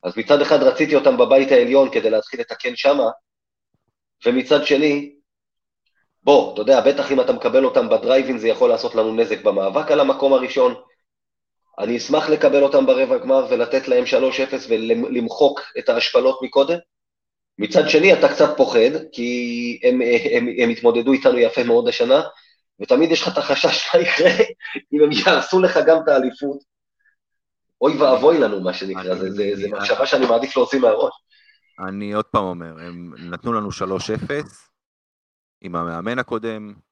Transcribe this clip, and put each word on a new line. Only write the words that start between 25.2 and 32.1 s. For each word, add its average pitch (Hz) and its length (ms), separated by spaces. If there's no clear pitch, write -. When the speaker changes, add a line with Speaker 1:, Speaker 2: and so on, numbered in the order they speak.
Speaker 1:
לך 175 260
גם 160 160
את - 60
האליפות. 139 500
אוי 147 160
ואבוי 139 420
לנו, 104 220
מה 90 120
שנקרא, 92 400
Speaker 2:
אני, 90 80
Speaker 1:
זה, 95 100
זה, 101 240
זה 98 100
Speaker 2:
אני, 104 80
Speaker 1:
מחשבה 101 340
שאני 131 200
מעדיף 120 300
להוציא 131 240
מהראש. 113 320
Speaker 2:
אני 101 240